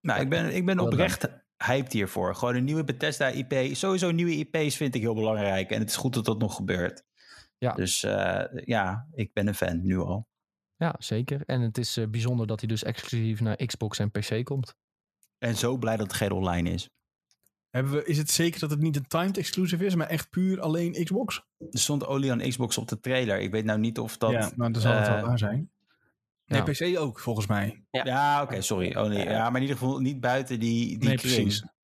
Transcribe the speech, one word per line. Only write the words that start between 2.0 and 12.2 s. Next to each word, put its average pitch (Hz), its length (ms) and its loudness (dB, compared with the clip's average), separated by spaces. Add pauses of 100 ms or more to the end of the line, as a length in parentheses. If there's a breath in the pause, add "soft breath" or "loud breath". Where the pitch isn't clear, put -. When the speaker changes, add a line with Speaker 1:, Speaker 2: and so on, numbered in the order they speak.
Speaker 1:
Gewoon 123 200 0
een 123 80 2
nieuwe 156 200 0
Bethesda 139 500 0
I 139 120 -4
P. 135 300 0
Sowieso 185 360 2
nieuwe 170 200 2
I 151 180 -2
P's 151 260 0
vind 135 200 -2
ik 117 60 2
heel 117 140 2
belangrijk. 104 560 2
En 107 80 0
het 107 100 0
is - 60 -2
goed 127 180 0
dat 113 120 0
dat 113 140 2
nog 107 160 0
gebeurt. 90 480 -2 (540 loud breath)
Speaker 2:
Ja. 123 160 0
Speaker 1:
Dus, - 300 0
eh, 98 400 0 (220)
ja, 110 460 0
ik 117 220 -4
ben 101 140 2
een 104 80 0
fan, 90 300 0
nu 92 120 4
al. 92 300 -2 (480)
Speaker 2:
Ja, 165 220 0
zeker. 131 480 -4
En 127 160 0
het 113 160 0
is, 120 200 -2
eh, 113 100 -2
bijzonder 117 400 0